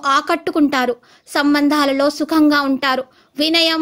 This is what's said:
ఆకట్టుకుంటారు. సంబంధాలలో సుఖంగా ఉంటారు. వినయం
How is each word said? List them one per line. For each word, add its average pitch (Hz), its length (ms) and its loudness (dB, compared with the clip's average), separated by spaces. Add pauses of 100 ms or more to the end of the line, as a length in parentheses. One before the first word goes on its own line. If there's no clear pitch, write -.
(160)
ఆకట్టుకుంటారు. 294 800 -2 (320)
సంబంధాలలో 285 840 0
సుఖంగా 294 520 2
ఉంటారు. 269 420 -2 (340)
వినయం 320 440 0